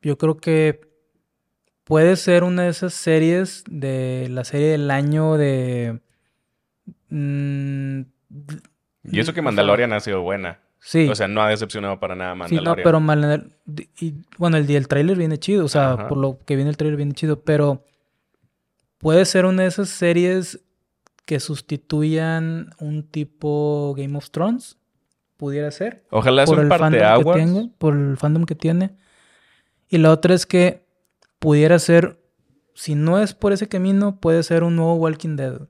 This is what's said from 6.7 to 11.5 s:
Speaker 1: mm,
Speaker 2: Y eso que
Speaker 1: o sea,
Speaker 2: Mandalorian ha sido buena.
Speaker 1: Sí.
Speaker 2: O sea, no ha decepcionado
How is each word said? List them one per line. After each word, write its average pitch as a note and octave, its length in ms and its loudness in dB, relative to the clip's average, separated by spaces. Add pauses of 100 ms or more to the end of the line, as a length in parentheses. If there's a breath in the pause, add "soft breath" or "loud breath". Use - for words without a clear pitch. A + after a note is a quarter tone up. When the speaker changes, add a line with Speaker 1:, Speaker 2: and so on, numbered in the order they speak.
Speaker 1:
mm, C#3 920 -6 (1000)
Speaker 2:
Y - 160 -4
eso D#3+ 140 -2
que F3 60 -6
Speaker 1:
o D#3 40 -4
sea, - 0 -
Speaker 2:
Mandalorian G#2+ 500 2
ha G#2+ 80 -2
sido G2 200 -4
buena. F#2 380 -6 (240)
Speaker 1:
Sí. D#3+ 260 0
Speaker 2:
O A2 40 -2
sea, G2+ 140 -2
no G#2+ 160 -2
ha G#2+ 60 2
decepcionado G2+ 500 -6